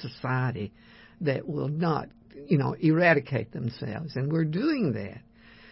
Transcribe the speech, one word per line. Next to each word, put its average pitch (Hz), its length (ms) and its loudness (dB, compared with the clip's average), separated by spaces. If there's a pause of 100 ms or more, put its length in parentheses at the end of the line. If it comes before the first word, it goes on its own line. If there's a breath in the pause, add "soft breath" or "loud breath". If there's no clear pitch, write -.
society 127 720 -4 (480 loud breath)
that 139 260 -2
will 143 220 -2
not, 151 400 0 (400)
you 156 100 6
know, 131 220 2
eradicate 156 720 4
themselves, 123 640 -6
and 135 160 -2
we're 160 140 2
doing 208 460 0
that, 101 260 -6 (540 loud breath)